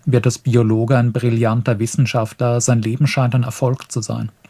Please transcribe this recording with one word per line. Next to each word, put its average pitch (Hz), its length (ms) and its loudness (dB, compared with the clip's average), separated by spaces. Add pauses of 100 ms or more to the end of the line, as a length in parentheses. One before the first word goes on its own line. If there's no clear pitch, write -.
wird 127 220 2
als 120 120 0
Biologe 113 600 2
ein 120 140 2
brillanter 117 680 0
Wissenschaftler, 120 800 0
sein 117 200 2
Leben 117 280 0
scheint 123 260 0
ein 123 100 2
Erfolg 123 460 -4
zu 117 120 -6
sein. 113 280 -6 (200)